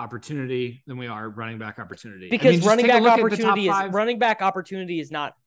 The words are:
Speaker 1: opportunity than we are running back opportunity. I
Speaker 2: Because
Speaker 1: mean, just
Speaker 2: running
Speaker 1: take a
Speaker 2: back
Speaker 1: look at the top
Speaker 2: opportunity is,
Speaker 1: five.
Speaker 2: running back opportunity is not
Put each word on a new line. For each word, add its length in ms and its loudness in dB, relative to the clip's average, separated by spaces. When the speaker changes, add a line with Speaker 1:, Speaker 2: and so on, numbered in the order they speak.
Speaker 1:
opportunity 880 -8
than 80 -12
we 100 -10
are 220 -10
running 300 -10
back 200 -12
opportunity. 480 -16
I 40 -16
Speaker 2:
Because 220 6
Speaker 1:
mean, 80 4
just 80 4
Speaker 2:
running 180 4
Speaker 1:
take 80 6
a 100 4
Speaker 2:
back 160 6
Speaker 1:
look 120 2
at 40 -2
the 60 -4
top 100 2
Speaker 2:
opportunity 160 0
is, 60 2
Speaker 1:
five. 200 -2
Speaker 2:
running 240 -2
back 240 0
opportunity 560 -4
is 140 -8
not 220 -6